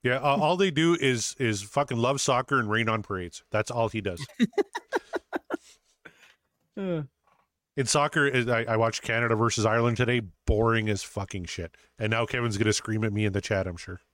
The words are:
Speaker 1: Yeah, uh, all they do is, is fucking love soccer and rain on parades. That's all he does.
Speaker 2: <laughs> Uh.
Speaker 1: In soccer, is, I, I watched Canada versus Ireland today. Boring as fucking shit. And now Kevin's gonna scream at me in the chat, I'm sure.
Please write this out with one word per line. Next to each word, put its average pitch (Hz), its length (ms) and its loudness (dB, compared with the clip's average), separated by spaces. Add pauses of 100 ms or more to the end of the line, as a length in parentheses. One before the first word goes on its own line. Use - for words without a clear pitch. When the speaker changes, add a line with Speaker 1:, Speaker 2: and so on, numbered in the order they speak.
Speaker 1:
Yeah, 127 160 0
uh, 139 200 2
all 156 180 2
they 190 140 2
do 165 280 2
is, 127 400 0
is 110 240 0
fucking 135 360 -2
love 127 240 2
soccer 127 380 2
and 107 100 -4
rain 110 180 0
on 110 140 0
parades. 92 480 -8
That's 107 200 -2
all 117 180 0
he 110 120 -4
does. 95 240 -6 (140)
Speaker 2:
<laughs> 240 80 2 (2250)
Uh. 180 260 -4 (720)
Speaker 1:
In 135 100 0
soccer, 147 400 2
is, 127 220 0
I, 117 160 2
I 113 120 0
watched 113 260 0
Canada 117 320 0
versus 110 320 2
Ireland 117 300 2
today. 123 260 4 (240)
Boring 110 420 4
as 101 140 0
fucking 98 440 -6
shit. - 300 -10 (220)
And 107 120 0
now 113 140 2
Kevin's 120 320 -2
gonna 107 160 2
scream 110 320 -2
at 107 80 0
me 104 120 0
in 101 80 0
the 98 80 0
chat, 95 260 -2
I'm 87 100 -8
sure. - 240 -14 (140)